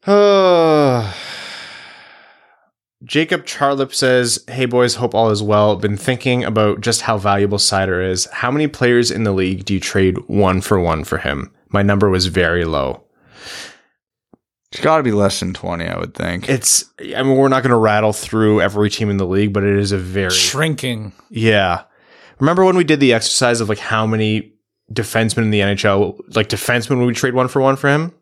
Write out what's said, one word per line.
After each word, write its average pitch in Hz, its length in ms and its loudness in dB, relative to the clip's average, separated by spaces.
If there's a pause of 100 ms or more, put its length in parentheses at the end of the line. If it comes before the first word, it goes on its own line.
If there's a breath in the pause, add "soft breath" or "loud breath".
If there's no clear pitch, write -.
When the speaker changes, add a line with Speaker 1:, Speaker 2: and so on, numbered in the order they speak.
Speaker 1:
Uh, 165 1040 4 (1900 loud breath)
Jacob 160 400 -2
Charlip 139 500 -2
says, 127 540 0
"Hey 127 180 -4
boys, 123 300 2
hope 120 180 -4
all 110 160 4
is 104 120 0
well. 104 340 2
Been 101 200 -2
thinking 123 480 -2
about 107 360 0
just 110 220 -2
how 113 140 -2
valuable 101 420 0
Seider 95 460 0
is. 92 220 -4
How - 240 -6
many 151 160 -2
players 120 440 2
in 110 140 -4
the 101 80 0
league 95 320 -2
do 101 100 -2
you 92 60 -2
trade 95 460 0
one 95 340 2
for 98 200 0
one 82 240 -2
for 73 140 -6
him? 71 340 -6 (160)
My 101 140 0
number 101 260 2
was 92 180 2
very 87 380 0
low." 71 400 -4 (1700 loud breath)
Speaker 2:
It's - 120 -12
gotta 156 200 0
be 120 100 0
less 101 280 0
than 92 140 -6
twenty, 85 320 -8
I 85 120 -6
would 87 160 -8
think. 87 320 -6
Speaker 1:
It's, - 380 -2 (160)
I - 220 -8
mean, 135 160 2
we're 135 100 4
not 131 140 2
gonna 123 160 4
rattle 107 340 4
through 107 480 2
every 101 300 2
team 107 180 -4
in 101 80 -2
the 95 100 -2
league, 98 280 0
but 98 100 0
it 101 140 2
is 101 140 0
a 98 60 -2
very 92 320 -4
Speaker 3:
Shrinking. 123 840 -4 (180)
Speaker 1:
Yeah. 104 540 2 (540 soft breath)
Remember 170 280 2
when 185 100 4
we 180 80 4
did 147 160 2
the 127 140 4
exercise 117 480 0
of, 104 80 -4
like, 104 80 -2
how 110 280 -2
many 110 460 -2 (400)
defensemen 113 520 -2
in 110 60 0
the 104 120 2
N 98 80 2
H 101 160 -2
L, 98 320 2 (160)
like, 110 160 0
defensemen 123 480 -2
would 123 80 2
we 120 80 0
trade 127 180 -2
one 127 160 0
for 135 140 0
one 135 140 2
for 143 120 -2
him? 156 340 0